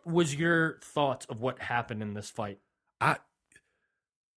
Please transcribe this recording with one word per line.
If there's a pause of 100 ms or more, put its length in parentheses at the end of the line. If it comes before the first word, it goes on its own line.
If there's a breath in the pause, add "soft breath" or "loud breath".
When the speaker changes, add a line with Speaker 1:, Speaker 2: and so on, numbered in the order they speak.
Speaker 1:
was
your
thoughts
of
what
happened
in
this
fight? (400)
Speaker 2:
I, (1200)